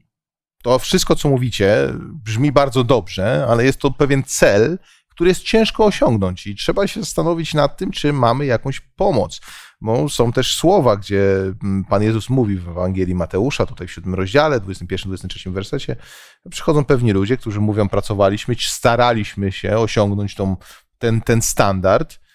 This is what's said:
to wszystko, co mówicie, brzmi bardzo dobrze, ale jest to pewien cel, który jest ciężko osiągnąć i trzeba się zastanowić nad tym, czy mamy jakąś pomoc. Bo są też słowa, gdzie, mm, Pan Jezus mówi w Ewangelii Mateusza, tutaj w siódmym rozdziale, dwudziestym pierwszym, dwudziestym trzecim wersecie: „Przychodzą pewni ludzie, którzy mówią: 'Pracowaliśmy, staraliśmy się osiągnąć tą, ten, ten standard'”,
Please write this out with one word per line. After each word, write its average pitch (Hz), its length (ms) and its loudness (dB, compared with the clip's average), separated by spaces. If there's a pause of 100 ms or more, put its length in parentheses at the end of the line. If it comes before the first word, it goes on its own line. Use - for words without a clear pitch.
(640)
to 127 160 4
wszystko, - 360 2
co 147 140 0
mówicie, 117 460 2 (480)
brzmi 113 280 0
bardzo 131 320 2
dobrze, 120 680 0
ale 117 160 2
jest 135 140 2
to 139 120 0
pewien 135 340 0
cel, 165 520 4 (320)
który 175 200 0
jest 180 140 0
ciężko 220 420 2
osiągnąć 101 640 0
i 101 80 -10
trzeba 196 320 -2
się - 120 -10
zastanowić 165 540 -4
nad 143 240 0
tym, 190 140 -6
czy 147 220 -2
mamy 131 320 0
jakąś 131 340 -4
pomoc. - 600 -2 (400)
Bo 127 280 0
są 120 220 0
też - 240 -2
słowa, 151 420 4
gdzie, 98 260 0 (400)
mm, 98 260 -2
Pan 104 140 2
Jezus 110 260 0
mówi 120 260 0
w 87 140 -8
Ewangelii 90 460 -2
Mateusza, 95 500 -2
tutaj - 220 -8
w - 40 -16
siódmym 92 240 -8
rozdziale, 127 440 2
dwudziestym 95 280 -10
pierwszym, 95 220 -6
dwudziestym 92 200 -10
trzecim - 240 -10
wersecie: 120 420 -6 (540)
„Przychodzą 147 360 0
pewni 120 260 2
ludzie, 101 260 2
którzy 104 240 -6
mówią: 107 280 2
'Pracowaliśmy, 101 680 0
staraliśmy 117 920 0
się 101 260 -4
osiągnąć 104 580 0
tą, 95 220 -2 (400)
ten, 113 240 0
ten 113 180 2
standard'”, 98 800 2 (160)